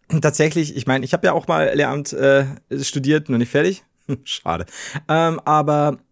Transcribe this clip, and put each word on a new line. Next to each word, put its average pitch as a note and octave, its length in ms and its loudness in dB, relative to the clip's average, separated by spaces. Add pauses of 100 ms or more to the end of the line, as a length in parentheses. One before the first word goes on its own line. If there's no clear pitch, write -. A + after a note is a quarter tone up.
(220)
tatsächlich, D3+ 560 0
ich A#2+ 100 -6
meine, C3 180 0
ich - 80 -10
habe F3+ 140 2
ja F3 60 2
auch E3 140 -4
mal D#3 260 0
Lehramt, C#3+ 400 -2
äh, C#3 320 4 (360)
studiert, D3 480 -2
nur B2+ 80 0
nicht A#2 140 0
fertig. E3+ 320 0 (240)
<laughs> C#3 160 -6
Schade. - 420 -6 (420)
Ähm, E3 380 2
aber D3 520 2 (140)